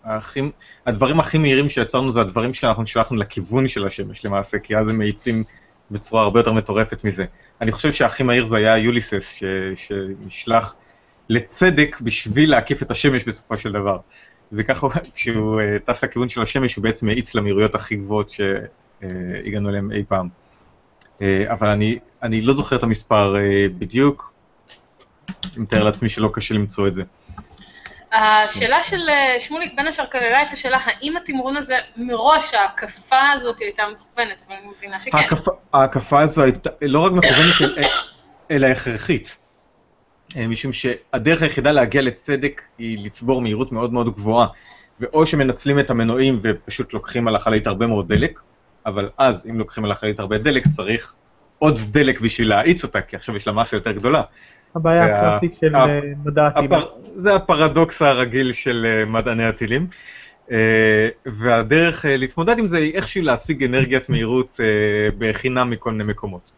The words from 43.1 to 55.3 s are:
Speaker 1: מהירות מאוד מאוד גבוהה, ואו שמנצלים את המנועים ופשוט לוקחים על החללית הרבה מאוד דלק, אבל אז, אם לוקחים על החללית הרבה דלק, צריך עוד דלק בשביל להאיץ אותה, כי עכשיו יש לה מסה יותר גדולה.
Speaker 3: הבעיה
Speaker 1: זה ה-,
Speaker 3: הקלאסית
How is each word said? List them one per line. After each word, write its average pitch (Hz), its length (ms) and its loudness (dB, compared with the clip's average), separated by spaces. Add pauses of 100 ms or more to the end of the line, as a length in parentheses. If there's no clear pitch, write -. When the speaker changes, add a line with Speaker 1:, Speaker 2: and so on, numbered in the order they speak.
Speaker 1:
מהירות 113 300 -2
מאוד 117 220 -4
מאוד 117 200 -2
גבוהה, 107 340 2 (520)
ואו 156 260 2
שמנצלים 143 540 0
את 139 100 0
המנועים 123 520 2
ופשוט - 520 -4
לוקחים 117 340 -4
על 107 80 2
החללית 107 320 0
הרבה 104 200 0
מאוד 101 260 0
דלק, 147 260 0 (460)
אבל 98 320 -4
אז, 113 320 2
אם 113 100 -4
לוקחים 107 260 -6
על 104 60 0
החללית 107 280 -4
הרבה 104 180 -2
דלק, 131 300 0
צריך 113 460 -2 (460)
עוד 113 200 4 (120)
דלק 135 300 2
בשביל 113 280 0
להאיץ 143 340 4
אותה, 107 180 -4
כי - 140 -12
עכשיו 104 200 -8
יש 101 120 -6
לה 107 60 -2
מסה 113 240 0
יותר 107 140 -4
גדולה. 117 300 0 (540)
Speaker 3:
הבעיה 165 320 4
Speaker 1:
זה - 80 2
ה-, - 40 2
Speaker 3:
הקלאסית 107 420 2